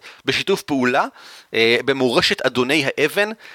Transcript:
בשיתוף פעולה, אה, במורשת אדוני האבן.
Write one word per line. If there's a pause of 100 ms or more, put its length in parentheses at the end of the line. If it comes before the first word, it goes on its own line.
(240)
בשיתוף
פעולה, (480)
אה,
במורשת
אדוני
האבן. (240)